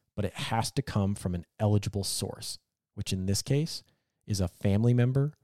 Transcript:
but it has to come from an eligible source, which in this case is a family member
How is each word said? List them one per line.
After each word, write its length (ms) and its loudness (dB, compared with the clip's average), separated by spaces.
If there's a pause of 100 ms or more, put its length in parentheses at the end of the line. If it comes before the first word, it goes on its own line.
(160)
but 80 -2
it 100 -6
has 380 -2
to 100 -2
come 320 0
from 200 -4
an 100 -6 (160)
eligible 440 2
source, 540 -8 (360)
which 180 -6
in 140 -2
this 160 0
case 400 -2 (440)
is 140 -2
a 80 2
family 460 2
member 500 2